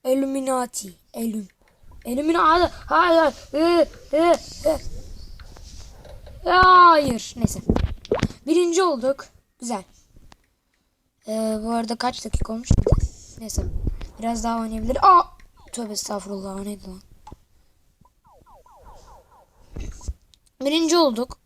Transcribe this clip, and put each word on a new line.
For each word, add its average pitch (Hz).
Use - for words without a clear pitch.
Illuminati. 262
Illum-, 220
Illuminati. 320
Hayır. 330
Ee, 330
ee, 320
ee. 320
Hayır. 349
Neyse. 233
Birinci 349
olduk. 277
Güzel. 233
Ee, 220
bu 226
arada 233
kaç -
dakika -
olmuş? 233
Neyse. 208
Biraz 226
daha 233
oynayabilir. 220
Aa! 359
Tövbe 220
estağfurullah. 196
O 196
neydi 202
lan? 185
Birinci 311
olduk. 254